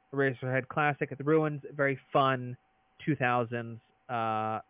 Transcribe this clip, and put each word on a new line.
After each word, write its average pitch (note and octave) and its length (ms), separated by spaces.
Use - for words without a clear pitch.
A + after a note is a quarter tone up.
Eraserhead C3 560
classic D3 420
at C3+ 60
the C#3 80
Ruins, D3+ 360
very C#3 240
fun C3 420
two D3 120
thousands, A#2 640
uh, A2 500